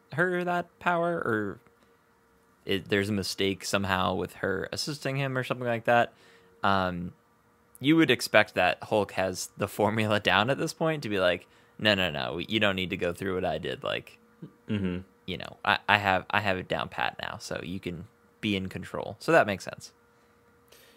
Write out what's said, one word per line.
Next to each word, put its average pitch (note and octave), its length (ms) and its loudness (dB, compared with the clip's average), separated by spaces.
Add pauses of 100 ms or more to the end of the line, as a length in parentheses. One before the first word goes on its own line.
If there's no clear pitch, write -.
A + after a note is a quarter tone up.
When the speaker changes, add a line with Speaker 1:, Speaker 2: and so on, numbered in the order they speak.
(140)
Speaker 1:
her F3+ 300 0
that F3 360 -4
power, E3+ 360 0
or G#2+ 440 -2 (1080)
it, F#2 240 -2
there's G2+ 200 2
a A2 40 -2
mistake G2 520 -2
somehow F#2+ 500 0
with F#2 200 -6
her F#2+ 360 -2
assisting C#3 460 -6
him C3+ 200 -2
or B2 60 0
something B2 240 -4
like A#2 180 -2
that, A#2+ 280 4 (500)
um, F2+ 500 0 (680)
you C#3+ 160 4
would D#3+ 140 6
expect - 460 2
that F2+ 280 2
Hulk G#2 300 0
has F#2+ 440 -2
the G2+ 100 -2
formula G#2+ 520 2
down G2+ 300 4
at C#3 80 0
this D#3+ 160 -4
point D#3+ 300 -2
to A2 60 -4
be G2+ 100 0
like, F2+ 280 2 (300)
"No, G#2+ 160 2
no, F#2 160 0
no, C#2 260 -4
we, F2 120 -6
you G#2+ 120 0
don't G2+ 160 2
need F#2 160 -2
to F#2 60 -4
go F2 160 -2
through F#2+ 220 -4
what F#2 100 -2
I D#2+ 120 -2
did. B1+ 260 -8
Like, G#1+ 340 -6 (520)
Speaker 2:
Mm-hmm. F#2+ 300 -2 (260)
Speaker 1:
you F2+ 120 -8
know, - 280 -12
I, G2+ 140 2 (100)
I G#2 80 6
have, F#2+ 320 2
I G#2 100 2
have G2 180 0
it F2+ 100 -8
down - 220 -4
pat - 320 -4
now, - 160 -8
so - 260 -8
you F2+ 160 -8
can F2 280 -10 (340)
be G#2 140 2
in F#2+ 140 -2
control." - 500 -8
So - 140 0
that C3+ 120 8
makes G2+ 200 -4
sense. - 260 -14 (1040)